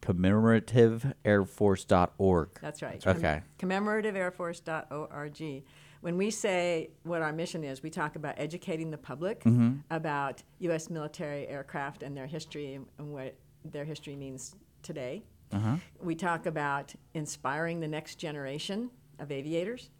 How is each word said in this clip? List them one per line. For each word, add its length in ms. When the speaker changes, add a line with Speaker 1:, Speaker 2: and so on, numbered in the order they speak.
Speaker 1:
commemorative 1120
air 220
force 400
dot 320
org. 320
Speaker 2:
That's 220
right. 240
Speaker 1:
Okay. 300
Speaker 2:
Com-, 80
commemorative 560
air 160
force 280
dot 320
org. 720
When 160
we 140
say 580
what 180
our 100
mission 320
is, 200
we 80
talk 240
about 240
educating 500
the 80
public 460
Speaker 1:
Mm-hmm. 300
Speaker 2:
about 500
U 120
S 180
military 580
aircraft 540
and 160
their 80
history 480
and, 140
and 160
what 220
their 220
history 300
means 400
today. 400
Speaker 1:
Uh-huh. 240
Speaker 2:
We 140
talk 320
about 480
inspiring 680
the 80
next 280
generation 720
of 120
aviators 680